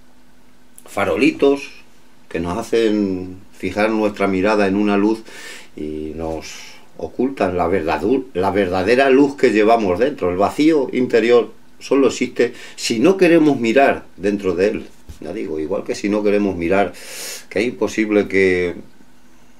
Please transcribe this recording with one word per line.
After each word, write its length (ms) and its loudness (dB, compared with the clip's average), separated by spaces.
farolitos 840 0
que 100 -8
nos 200 -4
hacen 800 -2
fijar 380 -2
nuestra 360 -2
mirada 400 2
en 100 0
una 220 0
luz 240 0
y 400 -10
nos 400 -8
ocultan 580 -4
la 100 0
verdadu-, 680 -2
la 160 -2
verdadera 580 2
luz 280 4
que 160 4
llevamos 460 4
dentro. 320 -2
El 60 -2
vacío 560 2
interior 580 2
solo 300 2
existe 460 -2
si 240 -4
no 180 4
queremos 420 4
mirar 460 2
dentro 380 -2
de 140 2
él. 180 -4
Ya 120 -10
digo, 280 -8
igual 240 -6
que 100 -6
si 140 -6
no 140 0
queremos 340 0
mirar, 360 0
que 120 -4
es 60 0
imposible 640 0
que, 460 2